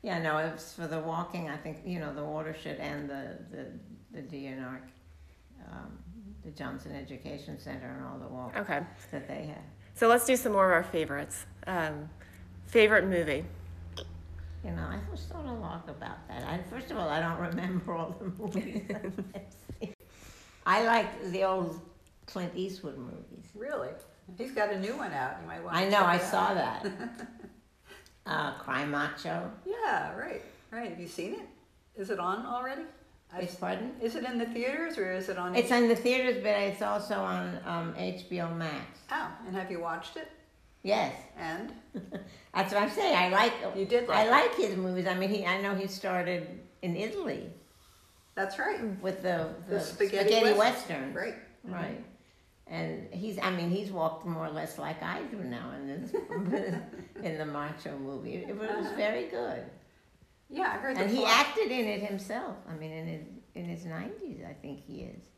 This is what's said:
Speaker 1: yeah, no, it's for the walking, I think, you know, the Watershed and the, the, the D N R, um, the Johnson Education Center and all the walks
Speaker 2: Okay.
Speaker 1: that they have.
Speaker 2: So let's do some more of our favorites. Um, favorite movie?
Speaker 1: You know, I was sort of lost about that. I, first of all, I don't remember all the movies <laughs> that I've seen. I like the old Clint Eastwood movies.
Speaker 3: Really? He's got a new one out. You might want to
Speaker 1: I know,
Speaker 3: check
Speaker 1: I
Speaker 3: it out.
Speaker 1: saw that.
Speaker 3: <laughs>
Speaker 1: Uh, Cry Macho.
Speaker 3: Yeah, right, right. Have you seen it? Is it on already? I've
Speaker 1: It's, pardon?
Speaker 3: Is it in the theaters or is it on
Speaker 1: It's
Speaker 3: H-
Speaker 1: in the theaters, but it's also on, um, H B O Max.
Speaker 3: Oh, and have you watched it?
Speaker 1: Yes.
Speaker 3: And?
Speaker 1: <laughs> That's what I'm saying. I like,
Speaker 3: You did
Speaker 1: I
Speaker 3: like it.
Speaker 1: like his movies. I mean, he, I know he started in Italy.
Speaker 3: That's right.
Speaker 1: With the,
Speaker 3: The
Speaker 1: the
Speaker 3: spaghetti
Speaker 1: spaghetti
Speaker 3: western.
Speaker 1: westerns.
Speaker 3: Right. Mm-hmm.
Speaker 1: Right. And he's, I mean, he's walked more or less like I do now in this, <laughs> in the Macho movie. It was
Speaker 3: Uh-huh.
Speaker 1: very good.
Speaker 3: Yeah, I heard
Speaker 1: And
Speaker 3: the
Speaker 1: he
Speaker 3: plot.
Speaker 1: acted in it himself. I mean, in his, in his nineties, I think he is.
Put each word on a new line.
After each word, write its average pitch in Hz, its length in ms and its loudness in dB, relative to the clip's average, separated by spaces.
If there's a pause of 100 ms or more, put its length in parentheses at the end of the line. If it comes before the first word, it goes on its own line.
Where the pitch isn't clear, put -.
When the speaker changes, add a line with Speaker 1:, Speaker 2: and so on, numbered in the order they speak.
Speaker 1:
yeah, 175 180 -2
no, 156 180 2
it's 160 360 -2
for 165 140 -6
the 160 100 -2
walking, 165 500 -2
I 147 80 -4
think, 156 300 -8
you 180 140 -2
know, 147 120 -4
the 147 120 -4
Watershed 156 560 -6
and 147 280 -6
the, 139 300 -8 (140)
the, 135 140 -10 (440)
the 151 120 -12
D 135 260 -8
N 131 160 -8
R, 127 180 -8 (880)
um, - 240 -12 (480)
the 156 60 -12
Johnson 135 440 -10
Education 139 680 -10
Center 131 360 -10
and 135 80 -10
all 131 140 -10
the - 80 -10
walks 127 320 -6
Speaker 2:
Okay. 151 220 0 (320)
Speaker 1:
that 139 160 -8
they 143 180 -6
have. - 160 -10 (320)
Speaker 2:
So 226 140 8
let's 240 180 10
do 262 100 8
some 240 160 2
more 196 140 8
of 185 60 8
our 165 100 8
favorites. 147 640 -2 (220)
Um, 156 420 0 (560)
favorite 214 400 10
movie? 165 380 2 (1200)
Speaker 1:
You 180 80 -4
know, 165 100 -4
I 160 160 -4 (120)
was - 100 -6
sort 311 260 -8
of 240 140 -4
lost 170 280 -8
about - 400 -10
that. 120 140 -8
I, 143 160 -2 (100)
first 254 220 -8
of 220 80 -4
all, 170 100 0
I 151 120 2
don't 165 180 0
remember 175 560 -2
all 165 240 -2
the 190 240 -6
movies 196 420 -2
<laughs> - 40 -12
that 185 160 -4
I've 190 80 -4 (680)
seen. - 140 -8 (720)
I 202 180 6
like 220 460 4
the 190 140 2
old 185 360 2 (460)
Clint 180 280 -4
Eastwood 175 440 -4
movies. - 560 -12
Speaker 3:
Really? 262 340 -4 (480)
He's 262 160 -6
got 208 180 2
a 196 80 0
new 208 180 -2
one 226 180 -4
out. 131 260 -2
You - 80 -10
might - 160 -8
want 170 120 -2
to 180 60 4
Speaker 1:
I - 40 6
know, 196 40 4 (100)
Speaker 3:
check 185 60 10
Speaker 1:
I 175 100 8
Speaker 3:
it 180 60 2
out. 180 80 -2
Speaker 1:
saw 196 240 4
that. 131 320 0
Speaker 3:
<laughs> - 520 -8 (880)
Speaker 1:
Uh, 151 320 0
Cry 135 260 0
Macho. 147 680 -2 (140)
Speaker 3:
Yeah, 440 500 0
right, 254 280 -6 (280)
right. 226 200 -6
Have 170 100 -10
you 175 80 -8
seen 185 260 -4
it? 415 140 -10 (480)
Is 196 140 -6
it 196 80 -2
on 190 260 0
already? 262 380 -4 (500)
I've 180 120 -4
Speaker 1:
It's, 175 100 -8
pardon? 190 380 -4 (100)
Speaker 3:
Is 233 140 0
it - 80 -2
in 240 140 -2
the 233 60 2
theaters 262 540 -2
or 185 140 0
is 190 180 -2
it 185 80 -2
on 180 160 0
Speaker 1:
It's 240 180 6
Speaker 3:
H- 240 100 8
Speaker 1:
in 233 60 8
the 233 80 8
theaters, 254 460 4
but 208 80 4
it's 202 320 2
also 208 340 0
on, 180 480 -2
um, 170 320 -2
H 180 320 -4
B 180 120 -2
O 170 140 0
Max. 151 440 -4 (120)
Speaker 3:
Oh, - 200 -2 (160)
and 185 100 -4
have 185 140 -4
you 170 100 -2
watched 165 380 -4
it? 214 120 -10 (520)
Speaker 1:
Yes. 208 320 4 (240)
Speaker 3:
And? 170 340 -4 (220)
Speaker 1:
<laughs> - 180 -8 (420)
That's 190 200 2
what 208 80 6
I'm 254 80 4
saying. 381 260 4
I 180 140 6
like, 220 220 8 (220)
Speaker 3:
You 196 120 2
did 240 240 4
Speaker 1:
I 214 180 8
Speaker 3:
like 269 160 10
it. - 160 4
Speaker 1:
like 214 80 6
his 190 80 0
movies. 185 300 0
I 185 80 2
mean, 190 160 2
he, 196 160 2
I 185 160 4
know 196 120 2
he 190 120 0
started 180 600 0 (360)
in 170 140 0
Italy. 233 540 -4 (840)
Speaker 3:
That's 190 240 -2
right. 359 200 0 (240)
Speaker 1:
With 190 200 -2
the, 160 320 2 (140)
Speaker 3:
The - 80 2
Speaker 1:
the - 40 2
Speaker 3:
spaghetti 196 520 4
Speaker 1:
spaghetti 220 260 10
Speaker 3:
western. 156 560 4
Speaker 1:
westerns. - 20 -4
Speaker 3:
Right. - 180 -4 (320)
Mm-hmm. 185 80 -8
Speaker 1:
Right. 165 300 -6 (640)
And 165 440 -4
he's, 185 240 -4
I 185 120 2
mean, 175 200 0
he's 196 200 0
walked 160 360 0
more 165 200 -2
or 156 40 -4
less 156 280 -6
like 156 240 -6
I 175 200 -4
do 233 160 -8
now 123 360 -6
in 139 120 -8
this, 143 260 -6 (880)
<laughs> - 220 -14
in 160 140 -2
the 151 80 -2
Macho 147 520 -6
movie. 135 360 -6 (120)
It 214 120 -6
was 214 100 -4
Speaker 3:
Uh-huh. 175 260 -2
Speaker 1:
very 214 340 2
good. - 340 -2 (880)
Speaker 3:
Yeah, 311 140 -2 (100)
I - 20 -4
heard 170 220 -2
Speaker 1:
And 196 100 4
Speaker 3:
the 220 60 4
Speaker 1:
he 262 80 4
Speaker 3:
plot. 220 100 6 (140)
Speaker 1:
acted - 240 2
in 247 160 2
it 208 160 0
himself. 202 540 -4 (120)
I 165 60 -8
mean, 156 180 -8
in 160 140 -6
his, 160 160 -6 (320)
in 175 100 -8
his 170 220 -6
nineties, 226 600 -8
I 143 40 -10
think 143 340 -10
he 123 180 -10
is. - 160 -12 (180)